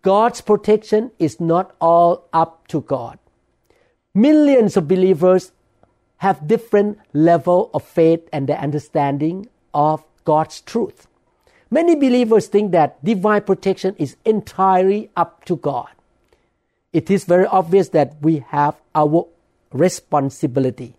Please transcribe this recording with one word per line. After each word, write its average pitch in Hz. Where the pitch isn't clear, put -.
God's 214
protection 214
is 160
not 170
all 170
up -
to 143
God. 123
Millions 277
of 165
believers 185
have 180
different 208
level 170
of 151
faith 165
and 139
their 143
understanding 147
of 151
God's 156
truth. -
Many 339
believers 247
think 202
that 156
divine 208
protection 190
is 139
entirely 190
up -
to 175
God. 135
It 170
is 196
very 180
obvious 190
that 147
we 151
have 147
our 151
responsibility. 135